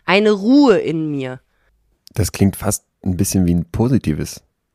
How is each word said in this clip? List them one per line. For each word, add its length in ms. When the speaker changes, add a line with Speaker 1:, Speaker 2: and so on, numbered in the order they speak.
Speaker 1:
eine 260
Ruhe 460
in 320
mir. 300
Speaker 2:
Das 180
klingt 240
fast 300
ein 140
bisschen 280
wie 80
ein 120
positives 760